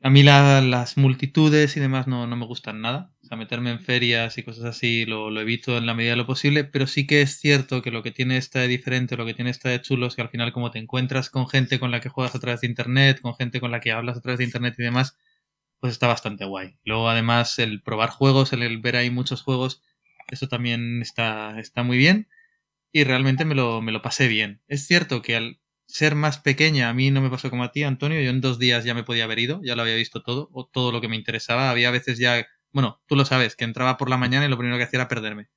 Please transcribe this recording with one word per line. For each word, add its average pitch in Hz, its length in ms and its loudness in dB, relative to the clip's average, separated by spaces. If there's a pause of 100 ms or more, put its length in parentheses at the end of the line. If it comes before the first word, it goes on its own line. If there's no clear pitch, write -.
A 135 80 0
mí 139 140 10
la, 139 380 10
las 123 360 0
multitudes 143 800 4
y - 20 -2
demás 131 280 -2
no, 123 180 -4
no 120 100 -6
me 120 100 -6
gustan 110 360 -12
nada. 131 400 -6
O - 60 -20
sea, 113 100 -12
meterme 120 340 -6
en 117 80 -6
ferias 120 580 0
y 120 60 -10
cosas 117 220 -12
así 117 400 0
lo, 110 240 -6
lo 107 120 -4
evito 117 360 -2
en 117 80 -2
la 117 80 -2
medida 117 180 0
de 120 60 0
lo 120 80 -2
posible, 143 380 2
pero 135 240 -2
sí 139 180 -2
que 147 160 4
es 139 180 0
cierto 135 420 2
que 123 100 -8
lo 113 100 -8
que 139 100 -10
tiene 127 260 -2
esta 127 220 -4
de 123 80 0
diferente, 123 500 -2
lo 117 80 -6
que 113 100 -6
tiene 123 160 -4
esta - 180 -6
de 123 120 -2
chulo 123 260 -2
es 120 80 -8
que 123 80 -6
al 113 60 -8
final 117 220 -4
como 120 200 -4
te 113 80 -10
encuentras 127 500 -4
con 131 180 -2
gente 131 320 0
con 120 120 -2
la 120 100 -2
que 127 80 -8
juegas 127 240 -4
a 120 60 -6
través 120 220 -4
de 120 60 -4
internet, 131 540 2
con 120 140 -8
gente 123 240 -4
con 120 120 -4
la 117 100 -4
que 117 100 -2
hablas 117 260 -4
a 117 40 -12
través 123 180 -4
de 123 60 0
internet 120 340 -4
y 120 40 -4
demás, 123 340 0 (600)
pues 123 140 -4
está 123 140 2
bastante 104 380 -2
guay. 95 380 -10
Luego 113 260 0
además 117 500 2
el 107 240 -2
probar 113 260 -2
juegos, 135 440 4
el, 120 100 -4
el 113 160 -4
ver 120 160 -2
ahí 120 160 0
muchos 123 320 -4
juegos, 127 400 -4 (460)
eso 131 180 -8
también 120 540 -4
está, 110 580 -6
está 120 240 -6
muy 123 140 2
bien 185 300 4 (640)
y 151 120 4
realmente 131 420 2
me 156 100 0
lo, 117 260 0
me 113 100 -4
lo 110 100 -4
pasé 139 260 0
bien. 107 400 -2
Es 143 200 -6
cierto 147 340 0
que 117 140 -4
al 113 240 -6 (260)
ser 151 300 0
más 147 240 0
pequeña, 143 500 2
a 117 40 -4
mí 131 180 2
no 135 100 2
me 131 100 0
pasó 127 180 -6
como 123 140 -4
a 123 80 -6
ti, 143 120 -4
Antonio, 147 380 -2
yo 127 80 0
en 127 120 0
dos 123 180 -2
días 120 240 2
ya 120 100 -4
me 117 100 -6
podía 117 200 -2
haber 110 160 -4
ido, 139 240 -2
ya 120 120 -4
lo 117 60 -4
había 113 140 -2
visto - 260 -6
todo, 131 320 -6
o 127 140 -14
todo 123 240 -2
lo 117 100 -4
que 117 60 -8
me 113 80 -6
interesaba, 117 560 -2
había 120 180 2
veces 123 300 -2
ya, 120 260 2 (260)
bueno, 127 360 -2
tú 139 80 2
lo 139 100 6
sabes, 127 300 0
que - 100 -6
entraba 127 320 -2
por 135 100 -4
la 131 100 0
mañana 127 280 0
y 139 40 0
lo 127 80 0
primero 123 200 -2
que 123 60 0
hacía 127 160 -2
era 123 80 -2
perderme. 107 480 -8